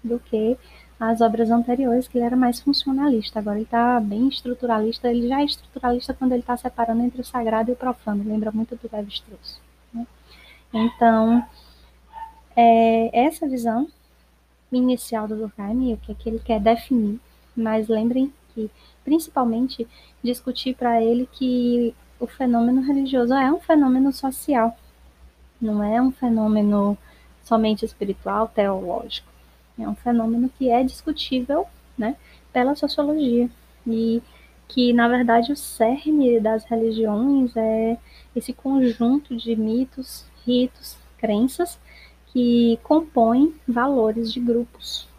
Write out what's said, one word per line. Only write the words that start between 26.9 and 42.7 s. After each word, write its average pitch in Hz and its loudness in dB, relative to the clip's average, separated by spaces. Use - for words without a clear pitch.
somente 220 0
espiritual, 202 -4
teológico. 190 -4
É 220 -10
um 208 -6
fenômeno 233 0
que 262 0
é 240 4
discutível, 277 -4
né, 233 -4
pela 254 2
sociologia 285 0
e 226 0
que, 247 2
na 240 4
verdade, 240 2
o 285 -2
cerne 254 2
das 220 -2
religiões 226 0
é 220 0
esse 247 -6
conjunto 254 0
de 233 -4
mitos, 233 -4
ritos, 247 -2
crenças 233 -2
que 240 2